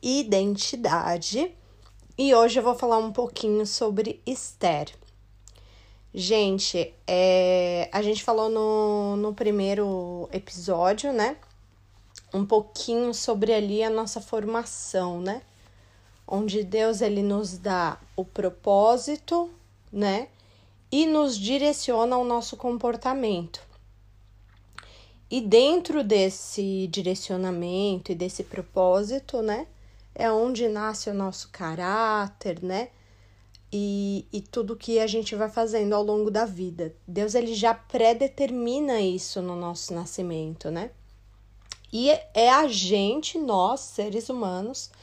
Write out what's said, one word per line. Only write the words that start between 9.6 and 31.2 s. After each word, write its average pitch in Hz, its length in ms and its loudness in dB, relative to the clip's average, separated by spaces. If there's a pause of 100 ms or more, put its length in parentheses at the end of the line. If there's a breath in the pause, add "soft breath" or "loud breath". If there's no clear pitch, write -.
episódio, 190 800 0
né? 240 240 0 (960)
Um 202 120 0
pouquinho 233 680 0
sobre 220 400 0
ali 208 280 0
a 220 80 0
nossa 220 300 -4
formação, 208 1000 -4
né? 202 200 -4 (840 soft breath)
Onde 208 340 -2
Deus, 220 380 0
ele 208 240 0
nos 202 340 -2
dá 180 400 -2 (200)
o 190 80 -4
propósito, 233 1200 2 (400)
né? 202 380 -2 (640 soft breath)
E 302 140 4
nos 302 320 2
direciona 247 800 0
ao 247 80 0
nosso 233 320 -4
comportamento. 240 1120 -2 (1600 loud breath)
E 247 100 -2
dentro 285 600 4
desse 190 840 0
direcionamento 185 1200 -4
e 170 40 -4
desse 185 280 -6
propósito, 208 1000 0
né? 220 240 -2 (480 soft breath)
É 226 160 0
onde 233 360 2
nasce 214 400 -4
o 202 60 -4
nosso 196 360 -6